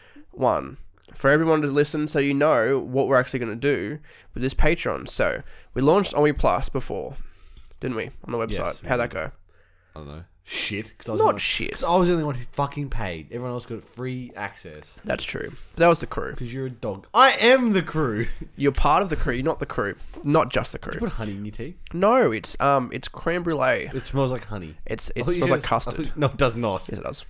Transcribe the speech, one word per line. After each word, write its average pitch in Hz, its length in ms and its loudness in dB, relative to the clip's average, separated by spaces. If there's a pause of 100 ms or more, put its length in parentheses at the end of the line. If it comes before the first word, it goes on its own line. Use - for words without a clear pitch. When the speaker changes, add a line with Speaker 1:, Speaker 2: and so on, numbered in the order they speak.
(300)
Speaker 1:
one 82 460 0 (360)
for - 160 0
everyone 156 340 6
to 147 40 0
listen, 147 400 2
so 151 140 0
you 143 140 2
know 139 440 4
what 131 300 0
we're 131 100 6
actually 127 220 0
gonna 113 160 -4
do 123 420 -2 (340)
with 123 120 -4
this 135 100 -2
Patreon. 78 540 4
So, 76 340 0 (320)
we 123 80 0
launched 185 320 4
On 143 80 4
We 151 100 6
Plus 123 360 2
before, - 480 -4 (640)
didn't 123 160 -4
we? - 140 -4 (140)
On 117 80 -12
the 120 60 -4
website. - 200 -4
Speaker 2:
Yes, - 240 -6
we - 60 -12
Speaker 1:
How'd 123 120 0
that 117 100 -2
Speaker 2:
did. - 60 -14
Speaker 1:
go? 80 140 -6 (680)
Speaker 2:
I - 20 -12
don't 76 80 -14
know. 76 180 -14 (180)
Shit. - 560 -8
'Cause - 100 -14
I 113 40 -4
was 381 80 0
Speaker 1:
Not 440 60 6
Speaker 2:
the - 80 4
one, - 40 -6
Speaker 1:
shit. - 360 -4
Speaker 2:
'cause - 100 -6
I 170 100 2
was 180 140 6
the 180 60 4
only 160 100 0
one 143 100 -2
who 123 160 -4
fucking 143 400 -4
paid. 90 400 -2
Everyone 123 220 -6
else 120 140 -8
got 107 180 -10
free 127 500 -10
access. 82 680 -12
Speaker 1:
That's - 180 -4
true. - 300 -8 (220)
But - 20 -10
that 165 100 6
was 170 140 6
the - 80 -6
crew. - 260 -6
Speaker 2:
'Cause 120 180 -8
you're 135 140 -6
a 127 40 -6
dog. 107 440 -8
I 247 180 8
am 247 360 6
the 190 140 2
crew. 120 440 -2 (160)
<laughs> - 140 -14
Speaker 1:
You're 139 160 2
part 147 320 6
of 175 60 -4
the 151 60 0
crew. - 180 2
You're 127 100 -2
not 156 160 0
the - 60 -4
crew. 101 280 -4 (300)
Not 147 260 4
just - 220 -2
the - 80 -10
crew. - 140 -10
Speaker 2:
Did - 80 -6
you 226 40 -2
put - 120 -4
honey 107 180 -4
in 101 80 -10
your 104 80 -8
tea? - 240 -10 (160)
Speaker 1:
No, 196 400 4
it's, - 280 -4
um, 139 320 4
it's - 140 -6
creme 175 380 -4
brulee. 131 500 0
Speaker 2:
It 131 100 -4
smells 131 280 0
like 120 140 -6
honey. 87 280 -10 (120)
Speaker 1:
It's, - 280 -6
Speaker 2:
I 127 60 -4
Speaker 1:
it 120 40 -2
Speaker 2:
thought 120 120 0
you 170 100 0
Speaker 1:
smells 180 40 2
Speaker 2:
said - 20 -
Speaker 1:
like 160 60 4
Speaker 2:
it's, - 80 -6
I - 20 -4
Speaker 1:
custard. 117 400 -2
Speaker 2:
thought, - 80 -4
no, 147 120 0
it - 80 -4
does 123 200 2
not. 107 320 -2
Speaker 1:
Yes, - 100 -8
it - 60 -10
does. - 260 -8